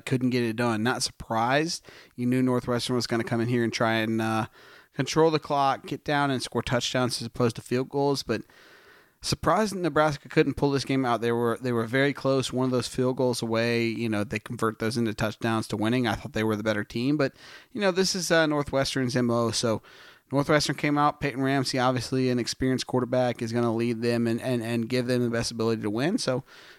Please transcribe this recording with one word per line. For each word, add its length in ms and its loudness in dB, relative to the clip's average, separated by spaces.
couldn't 240 0
get 140 2
it 120 -2
done. 260 0
Not 220 0
surprised. 840 -2
You 100 -4
knew 160 2
Northwestern 540 0
was 120 0
gonna 180 -2
come 160 0
in 80 0
here 160 2
and 80 -2
try 220 2
and, 260 0
uh, 240 0
control 360 2
the 100 0
clock, 460 0
get 200 -8
down 260 2
and 100 0
score 200 -2
touchdowns 600 -2
as 60 -8
opposed 300 0
to 40 -12
field 280 -2
goals, 340 0
but 200 -2
surprised 520 0
that 80 -6
Nebraska 480 0
couldn't 240 2
pull 180 0
this 140 0
game 180 0
out. 160 0
They 140 0
were, 260 0
they 140 -2
were 140 0
very 260 2
close, 400 0
one 120 0
of 60 0
those 160 0
field 300 0
goals 240 0
away. 460 0
You 200 -2
know, 160 0
they 160 -6
convert 400 -4
those 160 -2
into 180 0
touchdowns 540 -2
to 100 -4
winning. 300 2
I 60 0
thought 180 -8
they 120 -2
were 120 2
the 80 -6
better 220 0
team, 320 -2
but, 160 0
you 80 -4
know, 100 4
this 240 0
is, 160 -2
uh, 140 6
Northwestern's 720 0
M 120 2
O, 220 2
so 300 0
Northwestern 440 2
came 220 0
out. 240 2
Peyton 200 -4
Ramsey, 360 0
obviously 520 0
an 100 0
experienced 480 -2
quarterback, 560 0
is 100 -4
gonna 200 2
lead 280 0
them 240 2
and, 160 0
and, 200 -2
and 280 -2
give 160 0
them 180 2
the 60 0
best 220 -2
ability 320 0
to 60 0
win. 280 0
So, 260 -2